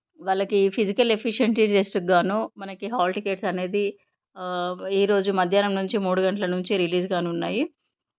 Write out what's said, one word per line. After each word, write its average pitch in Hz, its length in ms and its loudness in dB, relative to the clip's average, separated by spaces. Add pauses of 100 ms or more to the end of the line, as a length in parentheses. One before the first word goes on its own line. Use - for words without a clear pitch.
(200)
వాళ్ళకి 190 400 0 (100)
ఫిజికల్ 214 420 0
ఎఫిషియన్సీ 220 560 2
టెస్ట్‌కి 196 380 2
గాను 180 320 4 (180)
మనకి 196 340 -12
హాల్ 185 240 0
టికెట్స్ 196 340 -4
అనేది, 185 380 -2 (500)
ఆహ్, 180 460 -6 (120)
ఈరోజు 196 380 2
మధ్యాహ్నం 190 440 2
నుంచి 190 240 -2
మూడు 185 220 0
గంటల 190 260 0
నుంచి 185 300 -2
రిలీజ్ 180 320 0
కానున్నాయి. 175 540 -2 (560)